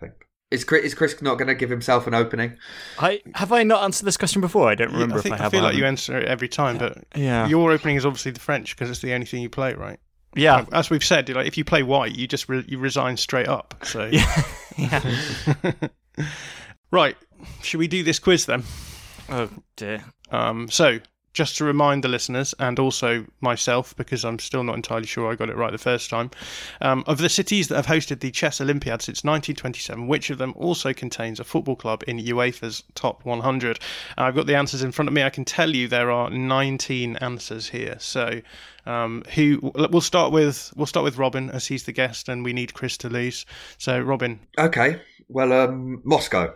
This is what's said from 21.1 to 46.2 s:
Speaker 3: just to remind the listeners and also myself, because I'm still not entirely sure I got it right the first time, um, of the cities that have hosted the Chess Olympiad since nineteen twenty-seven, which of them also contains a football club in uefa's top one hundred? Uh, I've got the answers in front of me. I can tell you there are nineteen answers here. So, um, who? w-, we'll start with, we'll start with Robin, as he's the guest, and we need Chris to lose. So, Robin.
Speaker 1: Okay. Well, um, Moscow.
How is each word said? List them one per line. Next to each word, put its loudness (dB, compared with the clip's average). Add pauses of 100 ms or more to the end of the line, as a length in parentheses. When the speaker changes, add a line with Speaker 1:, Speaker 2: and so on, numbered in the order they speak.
Speaker 3:
just -2
to -2
remind 4
the 0
listeners -2
and -2
also 0 (140)
myself, 0
because -4
I'm -4
still -4
not -2
entirely -4
sure -2
I -2
got -4
it -8
right 0
the -4
first 0
time, -2 (500)
um, 2
of 2
the 4
cities 2
that 0
have 2
hosted 0
the -4
Chess -2
Olympiad -2
since -8
nineteen 0
twenty-seven, -8
which 0
of -6
them -4
also -2
contains -8
a -10
football -2
club -4
in -4
uefa's -2 (100)
top -4
one -4
hundred? -2 (360)
Uh, 0
I've 2
got 2
the 4
answers 0
in -2
front 0
of -2
me. 4
I 2
can -6
tell 0
you 0
there 2
are 0
nineteen 0
answers -6
here. -6
So, -4 (460)
um, -4 (100)
who? 4
w-, 0
we'll 6
start 2
with, 2
we'll -2
start 0
with -2
Robin, 0
as -6
he's -6
the -10
guest, -2
and -6
we -4
need -6
Chris -6
to -8
lose. -4 (320)
So, -2
Robin. -2 (180)
Speaker 1:
Okay. 4 (280)
Well, 2
um, 2
Moscow. 2